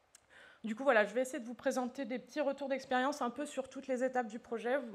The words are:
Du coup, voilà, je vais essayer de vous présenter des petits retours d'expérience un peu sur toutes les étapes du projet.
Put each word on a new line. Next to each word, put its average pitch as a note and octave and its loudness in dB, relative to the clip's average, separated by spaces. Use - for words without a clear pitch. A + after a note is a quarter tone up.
Du A3 -4
coup, C4 -6
voilà, A#3 8
je F#3+ -4
vais A#3+ 2
essayer C4 -2
de A3+ -10
vous B3 -8
présenter B3 -2
des B3 -4
petits D4 -6
retours C#4 0
d'expérience C4 0
un B3+ 0
peu B3+ -4
sur C4 -6
toutes - -12
les B3+ 0
étapes B3+ 0
du G#3 -10
projet. A#3 -2